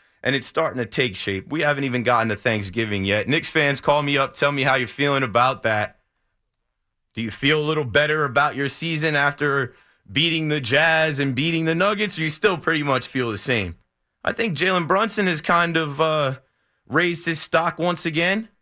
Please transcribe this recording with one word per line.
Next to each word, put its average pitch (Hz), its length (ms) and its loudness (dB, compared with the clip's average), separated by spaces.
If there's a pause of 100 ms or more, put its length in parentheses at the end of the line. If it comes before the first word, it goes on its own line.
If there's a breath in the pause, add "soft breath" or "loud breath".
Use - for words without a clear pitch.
(220 soft breath)
and 131 120 0
it's 131 120 -4
starting 151 320 -2
to 120 80 -4
take 117 300 -2
shape. 98 360 -6
We 156 80 -4
haven't 147 240 0
even 123 180 -2
gotten 113 280 2
to 107 60 0
Thanksgiving 104 680 -2
yet. 101 240 0
Knicks 156 220 -2
fans, 143 320 0
call 147 200 2
me 143 140 0
up. 135 160 0
Tell 143 200 0
me 139 100 -2
how 135 140 4
you're 123 120 -2
feeling 139 340 0
about 123 420 2
that. 107 360 -2 (1120)
Do - 80 -8
you 113 100 -4
feel 147 300 2
a 147 80 -2
little 151 160 0
better 147 400 2
about 139 320 2
your 139 120 -2
season 160 460 -2
after 143 600 0 (360 soft breath)
beating 156 380 0
the 147 140 0
Jazz 156 580 2
and 139 140 0
beating 160 320 0
the 160 80 2
Nuggets, 202 440 0
or 160 40 -4
you 160 80 -2
still 190 260 2
pretty 160 260 -2
much 139 240 0
feel 123 240 -4
the 107 60 -4
same? 101 400 -2 (480)
I - 80 -2
think 226 240 -2
Jalen 180 320 0
Brunson 196 380 0
has 160 160 -2
kind 170 340 2
of, 151 240 -2
uh, 151 360 0 (520)
raised 165 380 0
his 160 120 -2
stock 165 400 0
once 170 280 -2
again. 175 420 0 (140)